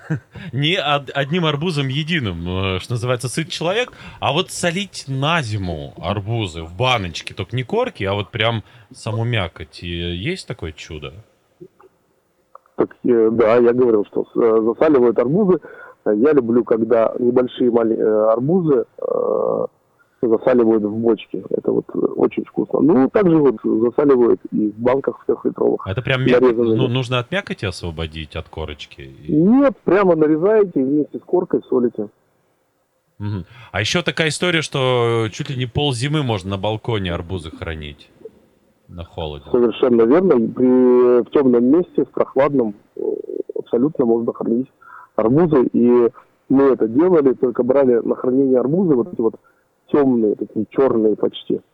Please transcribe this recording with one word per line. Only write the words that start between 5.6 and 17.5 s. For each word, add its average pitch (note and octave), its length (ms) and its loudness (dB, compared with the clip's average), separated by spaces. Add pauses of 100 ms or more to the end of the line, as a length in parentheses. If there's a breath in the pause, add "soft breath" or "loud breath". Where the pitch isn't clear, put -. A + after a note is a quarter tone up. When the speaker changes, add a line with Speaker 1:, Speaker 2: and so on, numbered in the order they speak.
Speaker 1:
арбузы G2 600 -6
в E2 160 -14
баночке, A2 560 -2
только G2+ 220 -8
не B2+ 80 -4
корки, A3+ 400 -4
а F#2+ 100 -2
вот G2+ 160 -4
прям A2+ 340 -2 (300 soft breath)
саму A2+ 300 -6
мякоть. G#2 580 -6
И F2+ 60 -12
есть F2 600 -8
такое E2+ 260 -12
чудо? D2 400 -16 (1600)
Speaker 2:
Так, - 280 -2
э, A2+ 280 4
да, A2+ 260 4
я A#2+ 160 4
говорил, A#2 320 2
что, - 200 -6 (100)
э, A2+ 260 4
засаливают A#2+ 560 2
арбузы. E3 420 2 (460 loud breath)
Э, G#2+ 100 2
я C#3 180 4
люблю, A#2+ 300 2
когда A2+ 540 2
небольшие B2 540 0